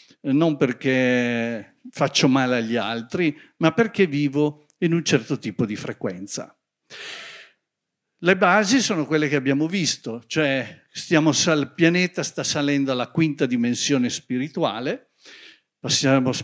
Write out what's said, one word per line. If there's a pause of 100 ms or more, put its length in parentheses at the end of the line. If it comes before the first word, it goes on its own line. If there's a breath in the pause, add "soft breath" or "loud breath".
(200 soft breath)
eh,
non
perché (120)
faccio
male
agli
altri, (220 loud breath)
ma
perché
vivo (140)
in
un
certo
tipo
di
frequenza. (1700 loud breath)
Le
basi
sono
quelle
che
abbiamo
visto,
cioè
stiamo
sal-,
il
pianeta
sta
salendo
alla
quinta
dimensione
spirituale, (680 loud breath)
passiamo, (120)